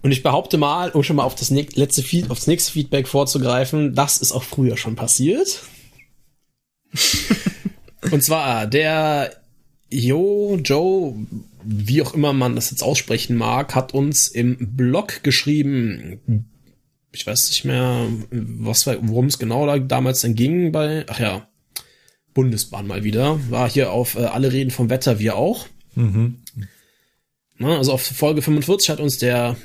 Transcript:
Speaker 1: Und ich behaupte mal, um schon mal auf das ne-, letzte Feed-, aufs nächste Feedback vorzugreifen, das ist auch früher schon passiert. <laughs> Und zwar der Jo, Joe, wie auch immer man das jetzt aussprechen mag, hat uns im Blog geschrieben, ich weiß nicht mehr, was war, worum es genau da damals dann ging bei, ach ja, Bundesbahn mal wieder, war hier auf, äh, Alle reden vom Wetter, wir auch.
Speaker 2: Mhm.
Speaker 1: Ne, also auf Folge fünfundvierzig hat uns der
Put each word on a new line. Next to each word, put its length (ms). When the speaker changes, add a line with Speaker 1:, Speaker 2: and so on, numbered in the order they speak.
Speaker 1:
Und 100
ich 100
behaupte 340
mal, 340
um 120
schon 140
mal 80
auf 100
das 160
ne-, 240
letzte 280
Feed-, 280
aufs 160
nächste 260
Feedback 360
vorzugreifen, 880
das 240
ist 140
auch 120
früher 320
schon 180
passiert. 680
<laughs> 1160
Und 120
zwar 440
der 680
Jo, 720
Joe, 520
wie 380
auch 120
immer 180
man 220
das 160
jetzt 120
aussprechen 540
mag, 380
hat 200
uns 340
im 480
Blog 460
geschrieben, 1200
ich 140
weiß 220
nicht 160
mehr, 420
was 560
war, 140
worum 260
es 120
genau 280
da 120
damals 420
dann 140
ging 360
bei, 380
ach 100
ja, 300
Bundesbahn 520
mal 180
wieder, 360
war 200
hier 200
auf, 260
äh, 100
Alle 260
reden 180
vom 200
Wetter, 280
wir 180
auch. 300
Speaker 2:
Mhm. 480
Speaker 1:
Ne, 160
also 180
auf 100
Folge 400
fünfundvierzig 480
hat 100
uns 160
der 480